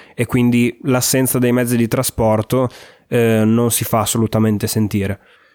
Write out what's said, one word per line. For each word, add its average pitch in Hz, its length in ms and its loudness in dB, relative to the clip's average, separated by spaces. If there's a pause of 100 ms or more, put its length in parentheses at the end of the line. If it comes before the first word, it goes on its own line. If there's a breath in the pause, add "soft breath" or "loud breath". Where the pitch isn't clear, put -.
(140 loud breath)
e 120 140 -4
quindi 120 560 0
l'assenza 131 560 0
dei 123 120 2
mezzi 123 240 0
di 117 120 2
trasporto, 120 840 -2 (380 loud breath)
eh, 113 360 2
non 113 280 2
si - 120 -2
fa 110 180 0
assolutamente 110 680 0
sentire. 98 520 -2 (360 soft breath)